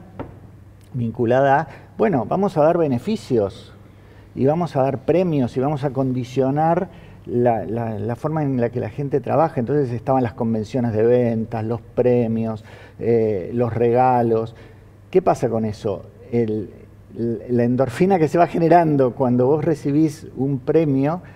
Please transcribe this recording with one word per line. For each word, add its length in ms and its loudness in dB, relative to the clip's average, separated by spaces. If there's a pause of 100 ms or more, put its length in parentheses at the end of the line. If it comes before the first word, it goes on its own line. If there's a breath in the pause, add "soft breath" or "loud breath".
(920)
vinculada 680 2
a, 60 -8 (300 loud breath)
bueno, 300 0
vamos 300 -2
a 60 4
dar 140 4
beneficios 960 -2 (600 soft breath)
y 120 -2
vamos 300 0
a 60 2
dar 180 0
premios 580 0
y 20 -2
vamos 240 -2
a 80 -2
condicionar 1000 0 (360 loud breath)
la, 400 0
la, 340 -6
la 160 -4
forma 280 -4
en 180 0
la 80 0
que 100 -6
la 100 -6
gente 300 -4
trabaja. 400 0
Entonces 320 -2
estaban 320 0
las 100 -2
convenciones 600 -2
de 100 2
ventas, 600 0
los 180 -6
premios, 800 0 (360 loud breath)
eh, 540 0
los 200 0
regalos. 800 2 (560 loud breath)
¿Qué 100 4
pasa 280 0
con 160 0
eso? 400 -6 (260)
El, 380 -2 (460)
la 480 -2
endorfina 560 0
que 80 4
se 100 0
va 100 6
generando 640 4
cuando 340 2
vos 180 2
recibís 720 0
un 240 -2
premio 600 0 (140 loud breath)